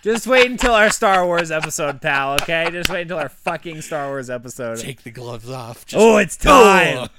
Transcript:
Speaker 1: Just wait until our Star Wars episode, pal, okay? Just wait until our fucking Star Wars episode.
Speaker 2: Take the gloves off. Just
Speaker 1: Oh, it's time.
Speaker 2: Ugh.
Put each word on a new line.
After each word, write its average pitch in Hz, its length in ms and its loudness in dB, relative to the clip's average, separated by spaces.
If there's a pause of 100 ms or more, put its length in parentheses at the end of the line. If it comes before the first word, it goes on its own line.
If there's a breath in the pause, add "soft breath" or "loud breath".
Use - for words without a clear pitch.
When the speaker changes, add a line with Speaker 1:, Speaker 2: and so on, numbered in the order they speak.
Speaker 1:
Just 220 240 -2
wait 254 200 4
until 247 240 0
our 214 180 4
Star 190 360 2
Wars 170 240 -2
episode, 151 500 -6
pal, 139 340 -2
okay? 165 360 -2
Just 175 200 -6
wait 175 120 -6
until 170 160 -8
our 143 100 -6
fucking 165 520 -10
Star 147 260 -8
Wars 135 240 -8
episode. 120 480 -10
Speaker 2:
Take 123 240 -12
the 123 80 -16
gloves 120 400 -14
off. 120 340 -14
Just - 160 -2
Speaker 1:
Oh, 220 180 6
it's 196 180 -2
time. 196 600 6
Speaker 2:
Ugh. 117 200 -10